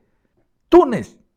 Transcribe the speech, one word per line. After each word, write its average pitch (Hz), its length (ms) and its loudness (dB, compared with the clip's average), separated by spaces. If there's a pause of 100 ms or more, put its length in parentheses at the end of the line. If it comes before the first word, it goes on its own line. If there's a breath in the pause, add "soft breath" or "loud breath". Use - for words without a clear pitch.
(680)
Túnez. 233 480 -2 (200)